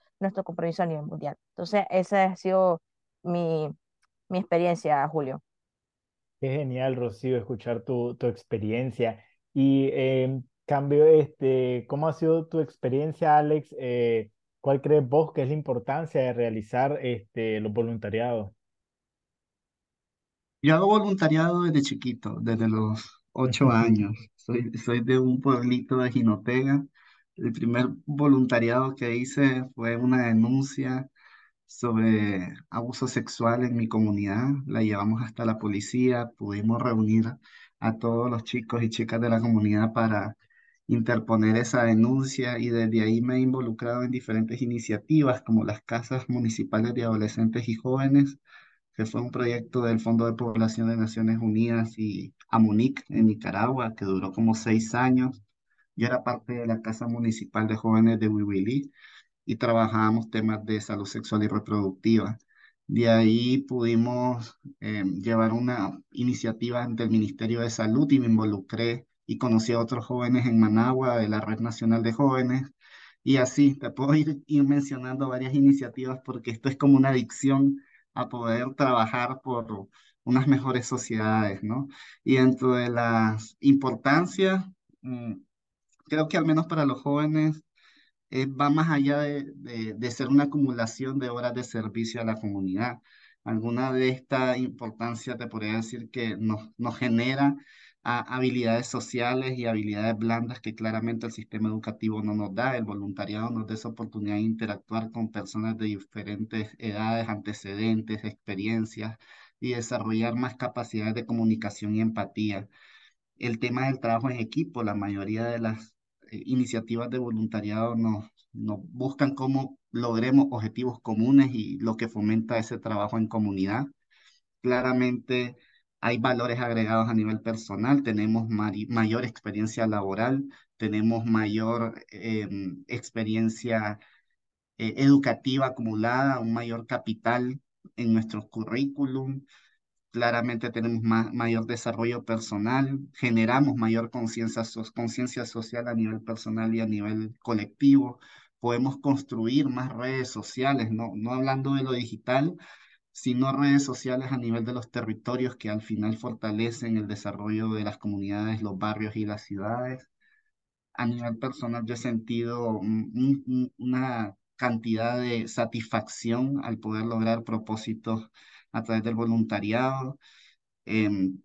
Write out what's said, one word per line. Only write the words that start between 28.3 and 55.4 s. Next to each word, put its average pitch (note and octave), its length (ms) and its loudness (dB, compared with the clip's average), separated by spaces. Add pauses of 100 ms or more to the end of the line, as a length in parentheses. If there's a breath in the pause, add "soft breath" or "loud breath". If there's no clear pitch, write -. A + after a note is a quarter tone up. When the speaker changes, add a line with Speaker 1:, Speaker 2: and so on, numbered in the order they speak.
Speaker 3:
que A#2+ 180 -2
hice C3 640 0
fue A#2 200 -2
una B2 300 2
denuncia C3 840 2 (580 soft breath)
sobre A2 880 2 (160)
abuso B2 380 -4
sexual A#2 560 0
en A#2+ 120 0
mi A2+ 120 0
comunidad. G#2+ 600 2 (160)
La A2 160 0
llevamos G#2+ 400 0
hasta A#2 220 -6
la A2 140 0
policía, A#2+ 800 0
pudimos G#2+ 420 0
reunir A2 440 4 (560 loud breath)
a A2+ 180 0
todos A#2 320 0
los A2+ 140 -4
chicos A#2 380 -4
y A2+ 60 2
chicas A#2 320 -2
de A#2 80 0
la A2+ 120 4
comunidad A2 520 4
para A2 440 0 (500 soft breath)
interponer A2+ 720 4
esa A#2+ 260 2
denuncia B2 760 2
y A#2 100 -2
desde A2+ 340 2
ahí A2+ 180 2
me B2+ 160 0
he B2+ 40 2
involucrado B2 640 0
en B2 80 -4
diferentes A2+ 500 -2
iniciativas A#2+ 800 0
como A2 220 4
las G#2 180 -4
Casas A#2 460 -4
Municipales A2+ 640 -2
de A#2+ 80 -2
Adolescentes A2+ 680 0
y A2+ 60 -2
Jóvenes, C3+ 640 2 (560 soft breath)
que A2+ 100 -4
fue A#2 160 -4
un A#2+ 100 -4
proyecto A#2+ 520 -2
del A2+ 180 2
Fondo A#2 260 2
de A#2 80 0
Población A2+ 540 0
de A#2 80 0
Naciones A2 440 0
Unidas A2+ 580 0
y G2+ 360 -6 (140)
amunic A2+ 600 4
en A2+ 180 4
Nicaragua, A2+ 680 0
que - 100 -8
duró F#2+ 280 -2
como A2+ 220 2
seis A2 400 0
años. B2+ 480 2 (540)